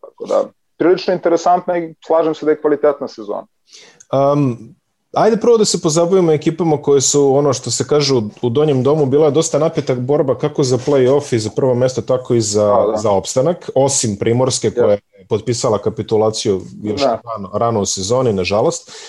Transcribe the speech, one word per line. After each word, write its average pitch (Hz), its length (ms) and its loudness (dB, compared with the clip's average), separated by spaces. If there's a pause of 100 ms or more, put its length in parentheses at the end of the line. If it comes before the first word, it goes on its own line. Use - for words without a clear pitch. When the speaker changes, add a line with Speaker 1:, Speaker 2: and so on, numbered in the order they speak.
Speaker 1:
tako - 260 -18
da 98 180 0 (320)
prilično 180 380 0
interesantna 175 640 0
i 165 160 -8 (120)
slažem 160 280 0
se 147 120 -12
da 151 40 2
je 151 100 0
kvalitetna 147 480 0
sezona. 101 380 -12 (640)
Speaker 2:
Am, 139 480 0 (540)
ajde 214 240 2
prvo 233 220 4
da 214 60 2
se 190 180 -2
pozabavimo 170 500 2
ekipama 156 500 0
koje 143 180 4
su, 139 360 2
ono 143 160 2
što 120 180 -6
se 117 180 -4
kaže 143 260 2
u, 120 80 2 (200)
u 123 60 0
donjem 135 340 0
domu, 143 240 2
bila 147 200 4
je 147 60 2
dosta 156 260 0
napeta 151 360 -2
borba 131 440 -2
kako 151 240 -2
za 127 140 0
play-off 135 580 2
i 117 40 2
za 104 180 -4
prvo 131 180 0
mesto, 123 280 0
tako 127 320 -2
i 120 60 4
za, 104 260 0
Speaker 1:
Da, 107 240 2
da. 110 60 -2
Speaker 2:
za 107 140 -2
opstanak, 131 640 -2
osim 123 460 0
Primorske 123 500 0
koja 120 200 2
Speaker 1:
Jeste. 104 160 -2 (120)
Speaker 2:
je 92 100 -20
potpisala 113 500 -2
kapitulaciju 107 840 -2 (220)
još 104 200 -4
Speaker 1:
Da. 117 220 0
Speaker 2:
rano, 107 300 -12
rano 110 260 0
u 95 60 -2
sezoni, 117 460 -2
nažalost. 101 600 -2 (160)